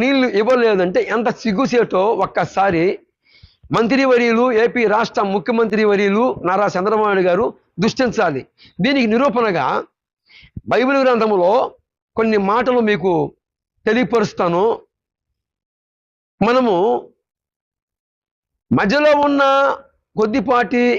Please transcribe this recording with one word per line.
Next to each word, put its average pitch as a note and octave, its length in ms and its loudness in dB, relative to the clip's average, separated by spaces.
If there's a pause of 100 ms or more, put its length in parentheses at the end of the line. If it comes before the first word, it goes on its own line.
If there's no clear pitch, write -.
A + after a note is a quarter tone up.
నీళ్లు C4 280 0 (120)
ఇవ్వలేదంటే A3 600 0 (140)
ఎంత A#3 120 -4 (140)
సిగ్గుసేటో A3 640 0 (220)
ఒక్కసారి F3+ 600 -2 (920)
మంత్రివర్యులు, A#3+ 720 2 (180)
ఏపీ A#3 220 0 (100)
రాష్ట్ర A3 280 -2 (120)
ముఖ్యమంత్రి A3 560 -2
వర్యులు G3+ 340 0 (240)
నారా F#3+ 280 0
చంద్రబాబు G#3+ 320 0
నాయుడు F#3+ 200 0
గారు F#3 160 0 (380)
దృష్టించాలి. G3+ 600 -2 (420)
దీనికి C4+ 280 0
నిరూపణగా A3+ 540 0 (1040)
బైబిల్ C4 300 2
గ్రంథములో G#3+ 500 2 (640)
కొన్ని A3 220 0 (120)
మాటలు B3 380 0
మీకు F#3 240 0 (720)
తెలియపరుస్తాను. G#3+ 800 0 (1800)
మనము A#3 320 2 (2000)
మధ్యలో C#4 340 2 (140)
ఉన్న C#4+ 180 2 (720)
కొద్దిపాటి A#3+ 640 0 (180)